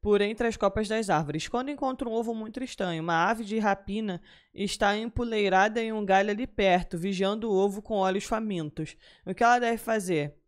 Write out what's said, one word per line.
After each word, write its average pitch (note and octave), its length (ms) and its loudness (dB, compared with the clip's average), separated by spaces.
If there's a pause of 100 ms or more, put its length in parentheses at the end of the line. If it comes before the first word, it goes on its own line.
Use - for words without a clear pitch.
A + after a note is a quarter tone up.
por G3+ 200 4
entre A3 260 0
as A3+ 100 0
copas G3+ 320 0
das A3 200 -2
árvores, D#3 380 0
quando B3+ 240 -4
encontra C4 380 -4
um A3+ 40 -4
ovo A3+ 220 -2
muito A3 280 -8
estranho. F3 400 -4
Uma E3+ 260 2
ave A3+ 160 -2
de G#3 140 -4
rapina G3 640 -2 (320)
está G3+ 440 0
empoleirada A3 840 2
em A3+ 120 -4
um G#3+ 120 -4
galho G3 260 4
ali G#3+ 160 -2
perto, F#3 520 2
vigiando G3 500 -2
o G#3 60 2
ovo G3 260 2
com A3 140 -8
olhos F#3+ 300 0
famintos. F3+ 720 -4 (280)
O F#3+ 100 -6
que A#3+ 100 2
ela A#3+ 160 6
deve A#3 180 0
fazer? F3+ 560 -2 (140)